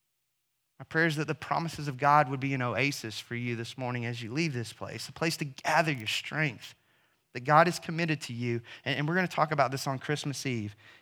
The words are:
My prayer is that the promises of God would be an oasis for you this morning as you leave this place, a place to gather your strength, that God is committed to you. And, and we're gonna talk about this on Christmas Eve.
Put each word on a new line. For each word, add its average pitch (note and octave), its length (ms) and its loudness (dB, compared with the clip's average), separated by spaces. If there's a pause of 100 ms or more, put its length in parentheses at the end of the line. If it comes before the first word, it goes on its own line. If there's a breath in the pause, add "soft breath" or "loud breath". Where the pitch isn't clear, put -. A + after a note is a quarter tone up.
(800)
My C#3 60 -14
prayer D#3+ 220 2
is D3+ 100 2
that D3 120 -2
the D3+ 60 0
promises D3+ 540 -4
of C3 80 -4
God C#3+ 320 6
would C3+ 120 -4
be C#3 120 -2
an C3+ 80 -2
oasis B2 580 -2
for - 160 -10
you A#2+ 220 -4
this A#2 220 -8
morning B2 260 -4
as A#2 160 -4
you A2+ 120 -8
leave D#3 200 0
this A#2+ 200 -6
place, - 360 -10
a - 40 -16
place E3 260 -2
to D#3 80 -4
gather D#3 460 2
your A#2+ 140 -4
strength, C3 680 -4 (580)
that B2 120 -8
God D3+ 240 8
is E3+ 100 -2
committed D#3+ 440 -2
to A#2+ 120 -8
you. A#2 260 -2 (240 loud breath)
And, C3 140 0
and D3 100 0
we're E3+ 60 2
gonna F3+ 140 2
talk D3+ 220 2
about C#3+ 200 4
this C3+ 160 -4
on C3+ 120 0
Christmas C#3+ 460 -4
Eve. A2 320 -4 (260 loud breath)